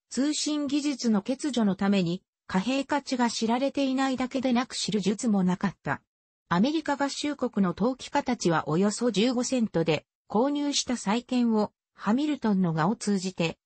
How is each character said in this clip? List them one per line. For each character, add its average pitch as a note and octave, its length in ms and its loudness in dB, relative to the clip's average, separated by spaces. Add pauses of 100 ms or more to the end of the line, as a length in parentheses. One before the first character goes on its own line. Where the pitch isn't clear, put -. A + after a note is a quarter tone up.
通 C#4+ 240 0
信 D4 320 -2
技 C#4+ 160 0
術 C4+ 300 -2
の G3+ 100 2
欠 C4+ 300 -4
如 A#3+ 140 2
の F#3+ 100 2
た G3 140 0
め G3+ 120 4
に、 E3+ 220 -2 (240)
貨 - 120 0
幣 C4 240 -2
価 C#4+ 200 -2
値 - 120 -4
が A#3+ 140 2
知 - 160 -4
ら A#3 140 0
れ C#4 120 0
て C#4 140 0
い C4 80 0
な C4+ 160 0
い B3+ 80 -2
だ B3+ 100 -4
け B3+ 140 -4
で B3+ 120 2
な A#3+ 120 2
く - 100 -14
知 - 160 -4
る G3+ 100 0
術 G#3+ 280 0
も G3+ 140 2
な F3+ 120 2
か - 120 -2
っ E3 160 -4
た。 C#3 180 -4 (480)
ア F3 100 2
メ B3+ 120 4
リ D#4+ 100 0
カ C#4+ 140 -2
合 C#4 140 0
衆 D4 260 -4
国 A#3 280 -2
の F3 120 0
投 B3+ 200 0
機 - 140 -16
家 C#4+ 140 0
た B3 120 -2
ち - 140 0
は D#3+ 180 0
お D#3 120 0
よ G3+ 100 4
そ A#3 220 -2
十 A3 220 2
五 B3 100 0
セ B3+ 160 0
ン A3 80 0
ト E3 160 0
で D#3 240 0 (220)
購 B3 200 2
入 C#4+ 240 -2
し - 100 -2
た B3 120 -2
債 A3+ 280 -2
券 A#3+ 300 2
を G#3+ 180 0 (240)
ハ - 180 0
ミ C#4+ 140 2
ル D4 100 0
ト G#3+ 160 0
ン F#3+ 80 2
の F3 100 2
名 D#3+ 160 2
を A3+ 80 0
通 G#3 220 -2
じ F#3 160 -4
て E3 320 -2